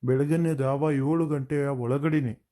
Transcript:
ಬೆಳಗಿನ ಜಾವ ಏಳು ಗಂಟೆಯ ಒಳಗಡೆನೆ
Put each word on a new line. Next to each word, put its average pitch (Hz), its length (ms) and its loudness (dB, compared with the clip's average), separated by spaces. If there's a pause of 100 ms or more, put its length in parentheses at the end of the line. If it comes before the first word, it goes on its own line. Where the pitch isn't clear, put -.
ಬೆಳಗಿನ 147 480 2
ಜಾವ 139 380 0
ಏಳು 151 360 0
ಗಂಟೆಯ 143 400 -2
ಒಳಗಡೆನೆ 139 680 0 (180)